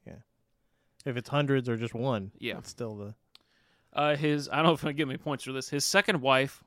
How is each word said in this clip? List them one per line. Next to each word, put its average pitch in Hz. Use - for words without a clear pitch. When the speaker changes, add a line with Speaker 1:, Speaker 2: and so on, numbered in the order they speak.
Speaker 1:
yeah. -
If 127
it's 123
hundreds 135
or 117
just 113
one, 113
Speaker 2:
Yeah. 104
Speaker 1:
it's 90
still 110
the 104
Speaker 2:
Uh, 147
his, 147
I -
don't 156
know 170
if 147
I 151
give 143
me 131
points 139
for 131
this. 131
His 143
second 196
wife 131